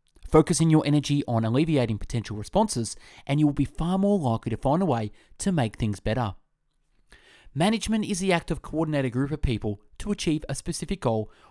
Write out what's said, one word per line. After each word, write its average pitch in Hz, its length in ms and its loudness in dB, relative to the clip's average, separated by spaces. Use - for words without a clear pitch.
Focusing 165 400 4
your 156 160 6
energy 143 440 2
on 113 160 0
alleviating 123 540 0
potential - 380 -6
responses, 117 600 -2
and 143 140 0
you 151 80 6
will 143 80 0
be 143 100 0
far 175 340 -2
more 202 200 2
likely 117 320 -2
to 110 60 -2
find 151 260 0
a 190 40 0
way 117 260 0
to 196 140 -2
make 123 240 0
things 104 240 -2
better. 110 340 -2
Management 214 500 0
is 190 140 -2
the 185 140 2
act 165 180 0
of 156 120 -6
coordinating 147 480 0
a - 20 -4
group 135 180 -2
of 147 120 -4
people 110 380 -2
to 104 120 -6
achieve 147 380 -2
a 135 80 -6
specific 175 440 -6
goal 110 300 -2